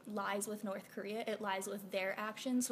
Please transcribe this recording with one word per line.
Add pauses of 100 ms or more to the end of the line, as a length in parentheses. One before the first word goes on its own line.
lies
with
North
Korea.
It
lies
with
their
actions,